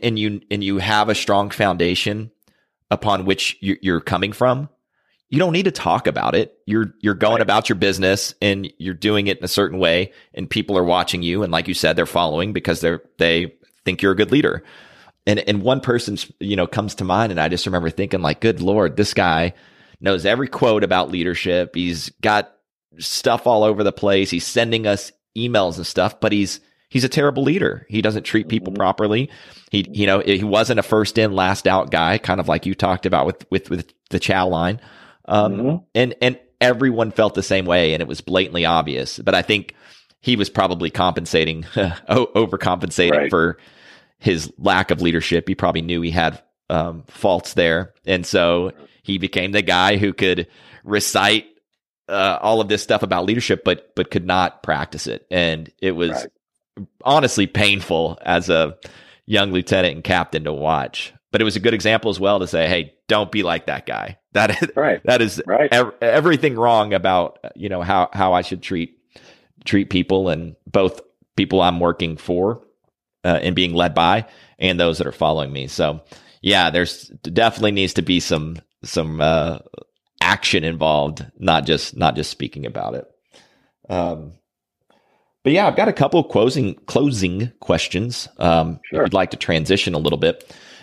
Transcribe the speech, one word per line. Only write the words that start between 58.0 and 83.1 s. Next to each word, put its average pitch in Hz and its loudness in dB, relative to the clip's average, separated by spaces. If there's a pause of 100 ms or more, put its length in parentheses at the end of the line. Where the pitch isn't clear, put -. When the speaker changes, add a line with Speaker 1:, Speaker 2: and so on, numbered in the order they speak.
Speaker 1:
as 87 0
a 80 2 (480)
young 101 0
lieutenant 92 0
and 82 -14
captain 85 -2
to 76 -4
watch. 73 -4 (200)
But 107 0
it - 2
was 107 0
a 104 -2
good 113 2
example 110 0
as 90 -6
well 98 2
to 92 -2
say, 82 0
"Hey, 85 -2 (140)
don't 104 0
be 107 0
like 82 -2
that 69 -6
guy." 55 -10 (140)
That 101 0
is, 170 -2
Speaker 2:
Right. 117 0
Speaker 1:
that 123 2
is 107 -2
Speaker 2:
Right. 127 2
Speaker 1:
ev-, 120 2
everything 143 2
wrong 110 4
about, 90 0 (160)
you 98 -10
know, 90 -4
how, 92 2
how 95 2
I 90 2
should 87 -8
treat, 85 -6 (680)
treat 101 2
people, 95 2
and 82 -4 (100)
both 95 2 (360)
people 95 2
I'm 87 2
working 85 0
for, 92 -2 (600)
uh, 87 2
and 87 0
being 87 0
led 85 0
by, 90 2 (320)
and 90 0
those 85 2
that 80 -2
are 67 -6
following 78 -2
me. 67 -8
So 76 -4 (400)
yeah, 92 4
there's 87 -2 (140)
definitely 107 0
needs 98 -2
to 92 0
be 87 2
some, 80 -4 (280)
some, 78 -6
uh, 80 0 (640)
action 90 0
involved, 78 0 (140)
not 80 0
just, 76 -2
not 78 0
just 76 -6
speaking 67 -10
about 55 -8
it. 64 -10 (840)